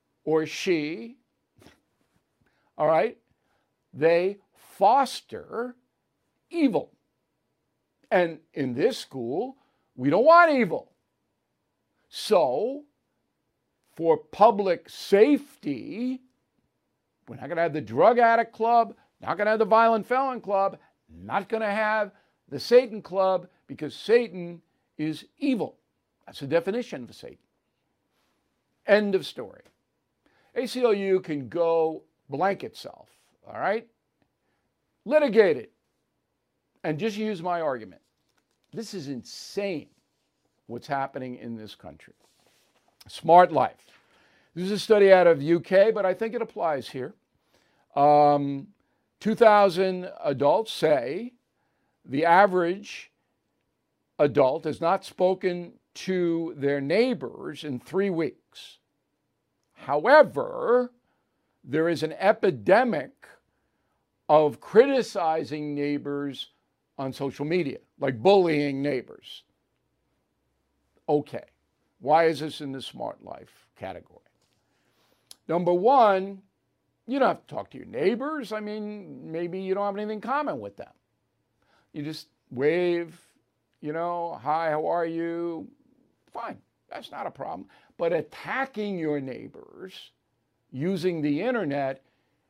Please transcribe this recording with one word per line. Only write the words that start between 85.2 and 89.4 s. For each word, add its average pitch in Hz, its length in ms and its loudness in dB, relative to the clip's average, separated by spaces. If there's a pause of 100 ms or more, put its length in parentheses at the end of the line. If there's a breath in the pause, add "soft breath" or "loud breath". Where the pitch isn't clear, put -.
Fine, - 260 -12 (300)
that's - 200 -16
not - 160 -12
a - 40 -8
problem. - 380 -12 (280 soft breath)
But 170 160 0
attacking 202 840 -6
your 151 220 -4
neighbors - 920 -16 (600)